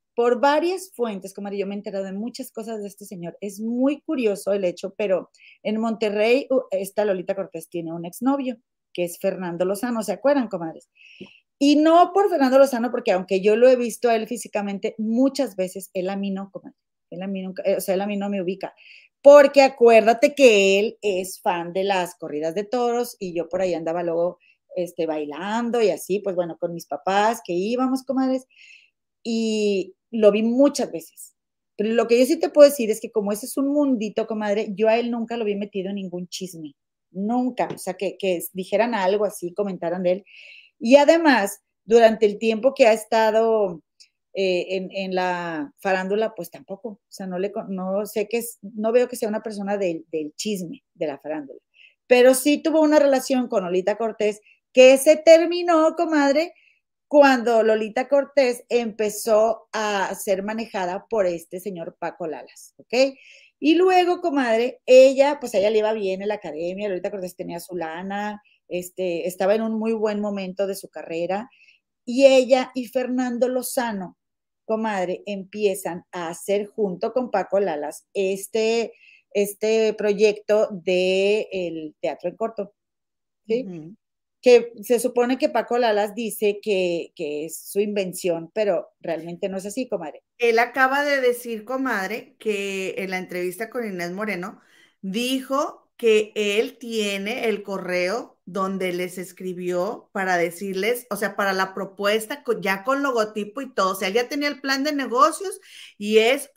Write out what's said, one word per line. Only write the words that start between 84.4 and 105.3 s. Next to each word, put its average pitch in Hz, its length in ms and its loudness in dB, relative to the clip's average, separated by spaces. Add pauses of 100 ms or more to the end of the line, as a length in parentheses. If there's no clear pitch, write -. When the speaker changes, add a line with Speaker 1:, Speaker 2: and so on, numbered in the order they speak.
Speaker 1:
Que 233 300 6 (100)
se 240 160 0
supone 240 380 0
que 302 100 0
Paco 240 300 -2
Lalas 214 360 0
dice 208 480 -2
que, 180 540 -2
que 147 300 -6
es 160 120 -12 (140)
su 196 80 0
invención, 185 760 -4
pero 202 360 -2 (100)
realmente 170 480 -8
no 190 100 -8
es 185 80 -8
así, 226 220 -8
comadre. 165 340 -8 (160)
Speaker 2:
Él 226 220 2
acaba 262 460 0
de 277 160 0
decir, 240 420 -2
comadre, 240 760 -6
que 196 580 -4
en 185 140 -6
la 185 80 -4
entrevista 180 500 -8
con 240 180 -6
Inés 175 240 -6
Moreno, 190 480 -8 (420)
dijo 262 920 -4
que 214 400 2
él 214 420 -2
tiene 220 720 -4
el 202 160 -2
correo 180 800 -4
donde 190 480 -4
les 180 260 -6
escribió 180 920 -6
para 185 240 0
decirles, 190 760 -2
o 208 60 -4
sea, 202 220 -4
para 196 160 0
la 190 200 -2
propuesta, 208 720 -4
co-, 226 160 -2
ya 190 240 -2
con 269 180 0
logotipo 220 600 -4
y 262 120 -14
todo. 190 200 0
O - 20 -8
sea, 190 140 -4
él 196 60 -2
ya 240 120 0
tenía 285 220 -4
el 285 100 -8
plan 269 240 -2
de 302 80 -2
negocios 294 680 0 (360)